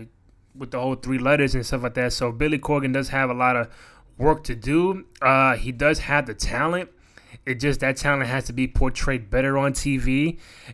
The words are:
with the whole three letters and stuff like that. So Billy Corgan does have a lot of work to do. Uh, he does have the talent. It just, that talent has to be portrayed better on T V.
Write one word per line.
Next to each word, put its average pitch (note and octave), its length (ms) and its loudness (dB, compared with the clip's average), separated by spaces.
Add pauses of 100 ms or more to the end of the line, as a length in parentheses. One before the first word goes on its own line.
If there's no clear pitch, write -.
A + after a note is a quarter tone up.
(560)
with B2+ 160 -12
the B2+ 80 -4
whole C3 160 -2
three B2+ 240 -4
letters C#3 340 4
and B2+ 100 0
stuff B2 200 -4
like A#2+ 100 -4
that. B2 200 0
So A#2+ 180 -2
Billy D3+ 260 0
Corgan C#3+ 340 0
does C3+ 180 -2
have C3+ 200 0
a B2 60 -2
lot B2 200 2
of A#2 120 0 (500)
work D3+ 280 2
to B2+ 100 -4
do. F3 500 0 (160)
Uh, C3+ 340 6
he A#2+ 160 -4
does C#3+ 280 2
have C#3+ 260 0
the A2 80 -8
talent. D#3+ 560 -2 (560)
It B2+ 140 -4
just, C#3 220 0
that C3+ 160 0
talent C#3 300 0
has C3 180 -2
to B2 80 -8
be C3 140 -2
portrayed B2+ 640 0
better C3+ 260 0
on C#3 180 0
T C#3 240 -2
V. C3+ 420 0 (340)